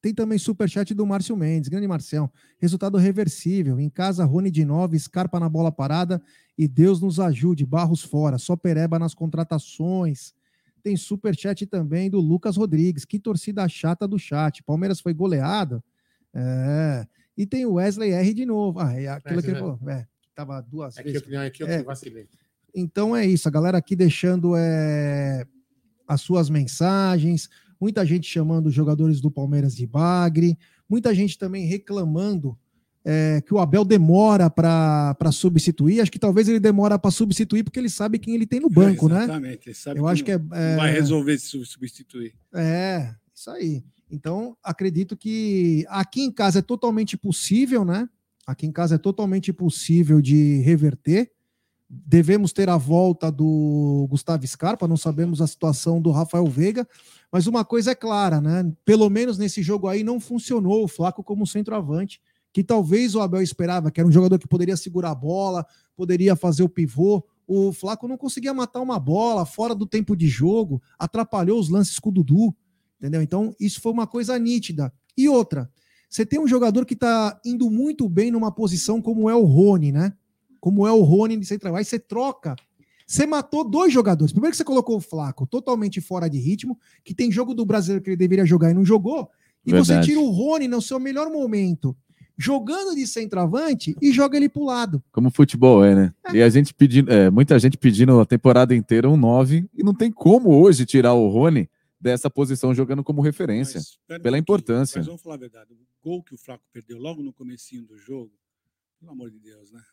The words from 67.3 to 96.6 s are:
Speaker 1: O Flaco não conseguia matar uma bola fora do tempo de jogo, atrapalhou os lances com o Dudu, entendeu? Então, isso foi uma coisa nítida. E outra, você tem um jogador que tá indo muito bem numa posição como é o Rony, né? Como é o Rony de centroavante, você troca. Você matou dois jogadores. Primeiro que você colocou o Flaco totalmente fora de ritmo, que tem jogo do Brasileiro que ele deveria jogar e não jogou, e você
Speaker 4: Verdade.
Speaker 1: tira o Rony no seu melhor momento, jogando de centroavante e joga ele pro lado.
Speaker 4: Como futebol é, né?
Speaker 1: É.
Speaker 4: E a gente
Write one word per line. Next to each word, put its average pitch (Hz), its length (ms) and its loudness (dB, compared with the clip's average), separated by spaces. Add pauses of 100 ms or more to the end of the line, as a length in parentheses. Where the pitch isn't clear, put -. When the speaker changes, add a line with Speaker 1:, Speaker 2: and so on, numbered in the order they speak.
Speaker 1:
O 196 260 0
Flaco 214 360 -8
não 254 100 -8
conseguia 269 360 -8
matar 247 280 -6
uma 254 180 -4
bola 185 460 0
fora 226 300 -6
do 202 100 -6
tempo 214 300 -2
de 165 120 2
jogo, 151 540 0 (180)
atrapalhou 208 600 -2
os 165 100 -2
lances 190 300 0
com 220 100 -4
o 196 40 -4
Dudu, 180 400 2 (460)
entendeu? 151 220 -4
Então, 196 400 -4
isso 202 180 -4
foi 226 140 -4
uma 226 140 -2
coisa 240 300 -6
nítida. 220 540 -4 (240)
E 269 140 2
outra, 180 420 0 (380)
você 220 160 -4
tem 277 120 -2
um 311 100 0
jogador 240 380 2
que 240 120 -6
tá 220 480 -2
indo 240 240 -2
muito 269 400 -2
bem 202 200 2
numa 220 220 -2
posição 214 500 -4
como 220 280 -2
é 233 60 0
o 233 100 6
Rony, 160 480 4
né? 180 200 0 (460)
Como 202 280 0
é 220 40 2
o 220 120 6
Rony 214 340 4
de 196 80 -6
centroavante, 196 420 -6
você 240 120 -6
troca. 226 560 -6 (500)
Você - 220 0
matou 302 360 -4
dois 294 300 2
jogadores. 180 400 2
Primeiro 294 180 0
que - 60 -8
você 320 80 -6
colocou 240 320 -2
o - 20 -4
Flaco 143 460 -8
totalmente 226 560 -4
fora 175 260 -6
de 143 120 -4
ritmo, 208 380 -4 (280)
que - 80 -14
tem 240 180 -2
jogo 240 220 -2
do 226 120 -4
Brasileiro 196 380 -2
que 190 60 -10
ele 185 80 -4
deveria 185 280 2
jogar 165 260 4
e - 20 2
não 190 100 2
jogou, 220 460 2 (340)
e 240 80 -2
você 170 220 6
Speaker 4:
Verdade. 85 140 4
Speaker 1:
tira 302 120 2
o 285 120 2
Rony 277 360 0
no 240 140 -2
seu 262 180 -6
melhor 277 320 -6
momento, 202 640 -2 (400)
jogando 277 600 -4
de 269 120 -4
centroavante 214 920 -2
e 285 100 4
joga 277 240 2
ele 285 140 2
pro 294 160 -6
lado. 233 360 -4 (100)
Speaker 4:
Como 123 180 2
futebol 123 560 6
é, 101 100 8
né? 95 180 4 (120)
Speaker 1:
É. 113 120 0
Speaker 4:
E 113 40 6
a 117 80 8
gente 143 240 4